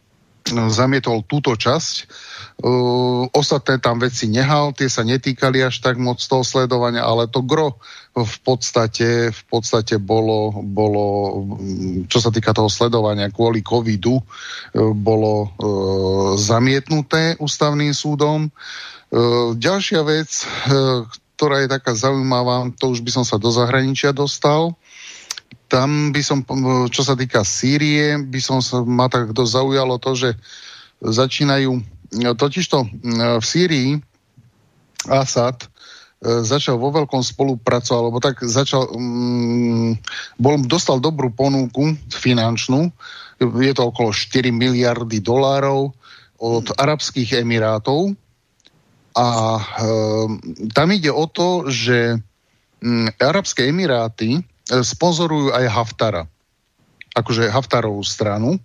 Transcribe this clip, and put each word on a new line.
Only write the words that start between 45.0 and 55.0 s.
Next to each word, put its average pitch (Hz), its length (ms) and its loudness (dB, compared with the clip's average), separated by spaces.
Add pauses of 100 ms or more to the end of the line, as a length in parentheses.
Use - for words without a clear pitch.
dolárov 135 720 0 (480)
od 117 240 -2 (160)
Arabských 131 640 0
Emirátov, 117 720 0 (1000)
A, 123 100 4 (540)
ehm, 110 500 0 (460)
tam 151 160 4
ide 180 160 0
o 160 160 0
to, 175 480 -2
že, 117 480 0 (640)
mm, 117 320 0
Arabské 139 560 0
Emiráty, 123 640 0
e, 180 60 -2 (420)
sponzorujú 156 720 0